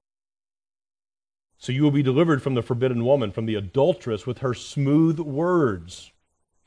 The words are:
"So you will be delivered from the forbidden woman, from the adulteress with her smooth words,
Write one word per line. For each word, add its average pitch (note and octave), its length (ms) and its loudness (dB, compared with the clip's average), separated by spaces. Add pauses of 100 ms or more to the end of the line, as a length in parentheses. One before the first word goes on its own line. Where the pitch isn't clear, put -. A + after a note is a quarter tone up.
(1600)
"So - 140 -8
you C3+ 120 -2
will D3 80 4
be C#3+ 120 2
delivered C#3 400 2
from C3+ 120 -2
the A#2+ 60 0
forbidden A#2+ 440 -2
woman, B2+ 260 2
from A2 140 -6
the A2 100 -2
adulteress A#2+ 720 -2
with B2 120 -8
her B2+ 140 -4
smooth D3 640 0
words, C#3+ 920 -2 (560)